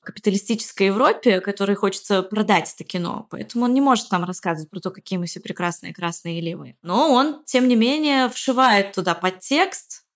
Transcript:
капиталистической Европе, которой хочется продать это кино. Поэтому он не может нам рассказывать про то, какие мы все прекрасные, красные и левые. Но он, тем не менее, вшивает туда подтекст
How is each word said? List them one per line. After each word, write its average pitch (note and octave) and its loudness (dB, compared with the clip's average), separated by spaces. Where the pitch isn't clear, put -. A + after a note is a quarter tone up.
капиталистической - -2
Европе, A3+ 4
которой G3 0
хочется F#3+ 0
продать F#3+ 0
это E3+ -16
кино. - -6
Поэтому A#3 -4
он B3 2
не C4+ 4
может C4 2
нам F3 0
рассказывать E3+ -6
про G3+ -14
то, F#3 -6
какие F#3+ -6
мы F3 -4
все E3+ -10
прекрасные, F3 -6
красные E3+ -8
и E3+ -6
левые. D#3 -10
Но A3+ 2
он, C#4+ 2
тем B3+ 2
не B3 4
менее, C4+ 2
вшивает A#3 2
туда F3 -2
подтекст - -2